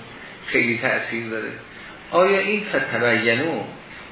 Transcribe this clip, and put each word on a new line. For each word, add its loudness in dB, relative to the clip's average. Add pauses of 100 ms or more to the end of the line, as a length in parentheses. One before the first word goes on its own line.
(480)
خیلی 2
تأثیر -2
داره، -4 (640)
آیا 6
این 0 (100)
فتبینوا 2 (480)